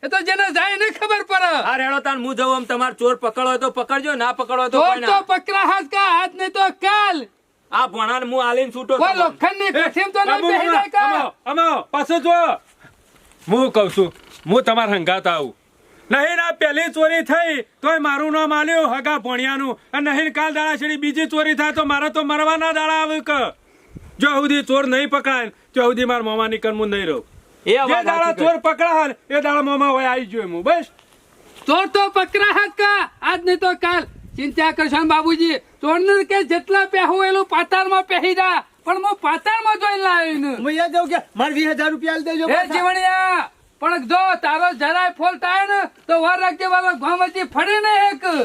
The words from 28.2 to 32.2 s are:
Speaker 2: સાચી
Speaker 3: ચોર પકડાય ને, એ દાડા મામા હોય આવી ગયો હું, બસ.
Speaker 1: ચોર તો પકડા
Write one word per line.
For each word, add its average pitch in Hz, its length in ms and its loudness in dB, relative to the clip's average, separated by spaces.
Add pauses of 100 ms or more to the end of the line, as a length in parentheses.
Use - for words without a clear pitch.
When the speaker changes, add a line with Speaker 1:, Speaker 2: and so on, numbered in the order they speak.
Speaker 2:
સાચી 330 220 0
Speaker 3:
ચોર 330 120 4
પકડાય 320 500 2
ને, 269 80 -6 (140)
એ 285 120 0
દાડા 294 200 0
મામા 277 260 0
હોય 262 200 2
આવી 254 180 -2
ગયો 214 160 -8
હું, 175 220 -8
બસ. 311 220 2 (800)
Speaker 1:
ચોર 359 200 2
તો 403 220 0
પકડા 392 440 0